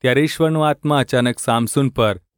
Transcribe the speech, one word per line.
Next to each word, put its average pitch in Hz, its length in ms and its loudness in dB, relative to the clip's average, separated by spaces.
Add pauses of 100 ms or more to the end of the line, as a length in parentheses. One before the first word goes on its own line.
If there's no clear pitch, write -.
ત્યારે 127 200 2
ઈશ્વરનો 160 400 0
આત્મા 147 380 0
અચાનક 123 400 0
સામસુન 117 500 0
પર 107 320 -2 (160)